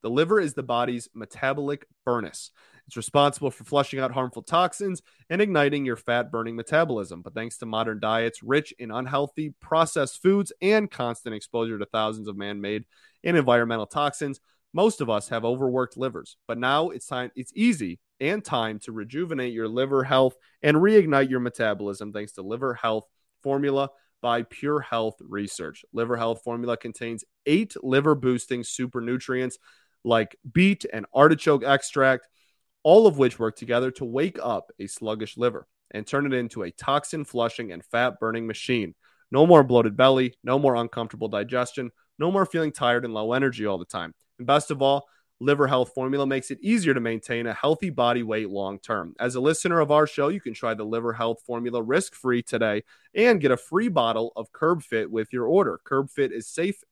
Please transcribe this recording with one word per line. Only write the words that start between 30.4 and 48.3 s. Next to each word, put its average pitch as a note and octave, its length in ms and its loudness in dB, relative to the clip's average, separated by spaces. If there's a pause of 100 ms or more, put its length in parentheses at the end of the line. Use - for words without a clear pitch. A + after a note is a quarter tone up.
beet G3 400 4
and A2 220 -6
artichoke D3 500 6
extract, C3+ 640 2 (540)
all G3 240 10
of D3+ 140 6
which B2+ 180 4
work A2 180 -2
together B2 360 0
to C3 140 -8
wake C#3 360 -2
up A2+ 380 -4
a G2 80 -10
sluggish A2 500 -8
liver A#2+ 300 -2 (240)
and G#2+ 160 -10
turn C#3+ 180 -2
it C3+ 80 -2
into A#2+ 300 -4
a F2 80 -8
toxin-flushing B2 1000 -4
and E2+ 140 -16
fat-burning A2+ 640 -2
machine. A2 480 -4 (340)
No C#3+ 160 6
more E3+ 180 12
bloated A#2 320 4
belly, C3 380 4 (100)
no B2+ 140 2
more C#3 180 4
uncomfortable A2+ 520 -6
digestion, A#2+ 640 -4 (260)
no E3 140 -2
more G3 140 2
feeling D#3+ 260 -2
tired A#2+ 340 0
and A2+ 80 -8
low A2 200 -2
energy B2+ 340 0
all F#2+ 100 -2
the F2 80 -10
time. E2 300 -10 (240)
And B2 80 -8
best D3 240 2
of C#3 100 -2
all, C#3 260 2 (320)
Liver C#3+ 280 2
Health B2+ 260 2
Formula C3+ 320 -2
makes C3+ 240 -4
it C3+ 120 -10
easier F#3+ 340 2
to B2+ 40 -2
maintain A#2 460 -4
a A2+ 80 -6
healthy D#3+ 380 -2
body A#2+ 320 0
weight A2 260 -4